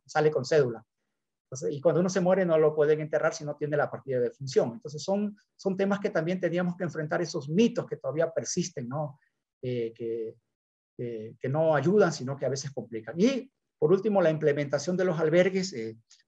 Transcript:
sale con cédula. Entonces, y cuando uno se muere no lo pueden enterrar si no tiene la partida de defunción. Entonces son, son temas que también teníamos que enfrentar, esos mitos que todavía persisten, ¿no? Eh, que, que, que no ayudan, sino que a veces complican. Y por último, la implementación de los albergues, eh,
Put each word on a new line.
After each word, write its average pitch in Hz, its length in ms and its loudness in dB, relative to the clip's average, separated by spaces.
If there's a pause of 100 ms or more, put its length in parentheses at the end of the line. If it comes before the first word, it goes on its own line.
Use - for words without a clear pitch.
sale 156 240 2
con 139 140 0
cédula. 127 400 2 (640)
Entonces, 151 260 -6
y 143 80 -6
cuando 165 220 4
uno 190 80 2
se 190 100 -2
muere 185 260 2
no 165 120 4
lo 151 180 4
pueden 151 240 4
enterrar 156 340 0
si 151 120 -10
no 147 100 -8
tiene 147 220 -2
la 135 120 0
partida 131 280 -6
de 120 80 2
defunción. 131 480 -2
Entonces 147 280 -12
son, 208 360 -2 (180)
son 190 220 -2
temas 196 240 0
que 202 80 -2
también 175 320 -2
teníamos 175 340 0
que - 80 -6
enfrentar, 160 380 -4
esos 156 260 -6
mitos 190 380 2
que 151 100 -8
todavía 151 380 -2
persisten, 147 560 -4
¿no? 147 280 -6 (440)
Eh, 120 340 -4
que, 113 400 -6 (640)
que, 113 420 -8
que - 80 -6
no 160 260 2
ayudan, 170 380 4
sino 135 240 -8
que 135 100 -6
a 131 40 0
veces 135 220 -4
complican. 113 460 -10
Y 240 320 0 (300)
por 156 140 2
último, 196 280 2
la 165 80 4
implementación 147 680 0
de 185 80 0
los 175 140 0
albergues, 180 520 2
eh, 113 240 -8 (320)